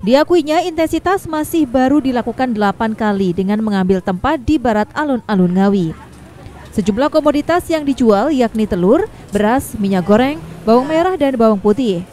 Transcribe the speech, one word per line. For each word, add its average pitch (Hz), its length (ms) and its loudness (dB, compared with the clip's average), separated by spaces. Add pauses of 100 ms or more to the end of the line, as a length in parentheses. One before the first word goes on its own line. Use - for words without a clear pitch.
Diakuinya, 302 640 2
intensitas 330 560 -2
masih 311 400 -2
baru 262 400 2
dilakukan 247 480 -2
delapan 208 400 0
kali 202 400 0
dengan 196 320 -2
mengambil 190 400 0
tempat 208 320 -2
di 294 240 0
barat 214 320 0
alun-alun 220 640 0
Ngawi. 190 400 2 (800)
Sejumlah 214 320 0
komoditas 302 640 0
yang 302 160 -2
dijual 240 400 2
yakni 233 400 0
telur, 214 400 2 (240)
beras, 208 480 0
minyak 196 240 0
goreng, 254 400 2 (240)
bawang 254 240 2
merah, 349 240 2
dan 269 240 -2
bawang 220 160 4
putih. 202 580 0